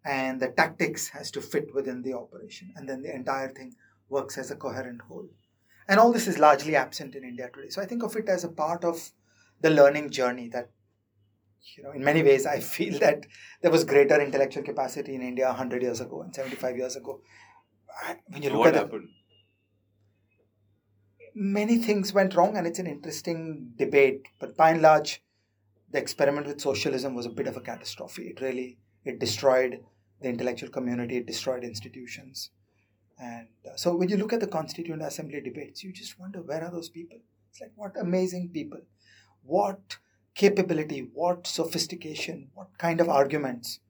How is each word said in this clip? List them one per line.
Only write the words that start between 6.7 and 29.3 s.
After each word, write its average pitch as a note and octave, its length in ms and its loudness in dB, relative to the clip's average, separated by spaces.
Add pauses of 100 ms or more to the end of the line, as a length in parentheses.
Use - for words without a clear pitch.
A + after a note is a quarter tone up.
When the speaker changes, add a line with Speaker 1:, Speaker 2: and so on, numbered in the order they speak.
Speaker 1:
absent C3 380 -2
in C3+ 100 -14
India B2 300 -12
today. - 160 -18
So G3 140 -6
I - 20 -4
think A#3 160 -6
of G#3 140 -6
it G#3+ 120 -4
as F3 160 0
a E3 60 -8
part E3 340 -4
of E3 280 -4 (500)
the D#3+ 80 6
learning D3 400 8
journey B2 440 -2
that, B2 180 -8 (1040)
you C#3+ 60 -20
know, C#3 80 -14
in C3+ 120 -8
many D3+ 200 4
ways, C3+ 240 8
I C#3+ 120 -2
feel - 400 -4
that E3+ 280 4 (340)
there F3 80 4
was D#3+ 140 6
greater C#3+ 360 6
intellectual C3+ 440 0
capacity C#3 500 -6
in B2+ 80 -8
India B2+ 260 -2
a B2 60 0
hundred B2 300 -4
years A#2+ 180 -4
ago C3+ 220 -10
and - 100 -16
seventy-five C3 420 -6
years B2+ 200 -6
ago. C3 260 -12 (840)
I, - 140 -10 (120)
when - 120 -12
you G3+ 80 -2
Speaker 2:
So - 60 -2
Speaker 1:
look - 100 4
Speaker 2:
what - 40 10
Speaker 1:
at D#3 40 6
the A#2 60 4
Speaker 2:
happened? - 300 -6 (2250)
Speaker 1:
Many G#3 420 2
things G#3 360 0
went F#3+ 220 4
wrong, G3+ 220 6
and E3+ 80 0
it's E3+ 140 -4
an F3+ 80 -6
interesting D#3 880 -8
debate. C3+ 480 4 (160)
But - 180 -12
by D#3+ 140 8
and E3 100 2
large, D#3 420 6 (680)
the C#3 80 -2
experiment C#3+ 480 0
with C#3+ 120 -8
socialism C3+ 540 -2
was A#2+ 140 -6
a - 20 -8
bit B2 160 -6
of C3 100 -6
a B2 60 -10
catastrophe. - 680 -12
It - 120 -14
really, B2+ 380 -6 (260)
it B2 140 -8
destroyed B2+ 640 2 (380)